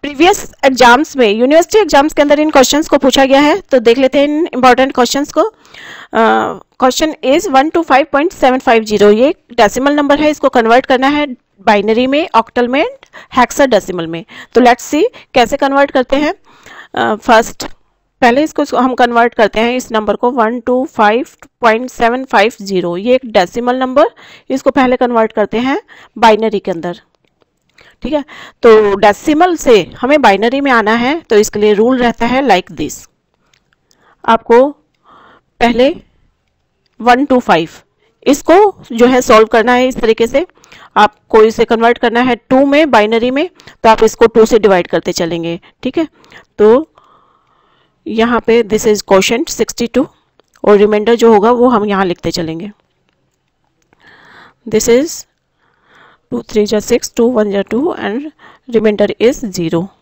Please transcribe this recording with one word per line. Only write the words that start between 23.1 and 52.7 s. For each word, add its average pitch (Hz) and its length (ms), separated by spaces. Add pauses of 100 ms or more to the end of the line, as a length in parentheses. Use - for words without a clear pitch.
एक 254 180
decimal 233 440
number, 262 340 (400)
इसको 262 200
पहले 254 260
convert 233 360
करते 214 260
हैं 269 220 (360)
binary 220 420
के 190 120
अंदर। 170 300 (1000)
ठीक 247 100
है, 285 120 (380)
तो 214 340
decimal 302 600
से 226 240 (200)
हमें 285 220
binary 226 380
में 277 100
आना 226 240
है, 254 260
तो - 160
इसके 208 220
लिए 214 140
rule 233 260
रहता 233 280
है 254 160
like 190 300
this, 147 340 (1160)
आपको 233 440 (920)
पहले 240 340 (1080)
वन 247 240
टू 262 140
फ़ाइव, 165 300 (580)
इसको 302 280 (380)
जो 233 140
है 254 140
solve 220 260
करना 233 260
है 254 160
इस 262 80
तरीके 226 300
से, 277 200 (500)
आपको 214 460
इसे 226 220
convert 233 340
करना 233 220
है 254 160
टू 262 300
में, 285 240
binary 226 400
में, 294 180 (340)
तो 226 60
आप 220 160
इसको 226 220
टू 220 200
से 240 120
divide 196 280
करते 175 260
चलेंगे। 170 460 (240)
ठीक - 160
है, 320 100 (500)
तो 233 280 (1200)
यहाँ 226 400
पे 233 160
this 214 240
is 214 160
quotient 226 480
sixty-two - 560 (580)
और 208 120
रिमाइंडर 214 380
जो 233 180
होगा 214 200
वो 247 160
हम 214 160
यहाँ 196 200
लिखते 175 260
चलेंगे। 165 400 (2000)